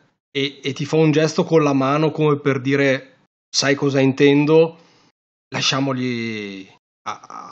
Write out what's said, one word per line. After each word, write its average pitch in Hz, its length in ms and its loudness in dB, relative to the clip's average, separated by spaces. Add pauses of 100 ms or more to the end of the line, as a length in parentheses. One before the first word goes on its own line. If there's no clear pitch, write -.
(320)
e, 139 320 -6
e 139 100 -6
ti 147 120 -8
fa 156 120 -2
un 160 140 4
gesto 156 320 0
con 160 200 2
la 143 100 2
mano 143 380 0
come 151 280 0
per 139 220 -2
dire: 139 540 -2 (340)
"Sai 139 260 0
cosa 139 240 0
intendo? 143 800 4 (720)
Lasciamoli 120 1160 -4 (440)
a, 104 180 -12
a, 110 240 -18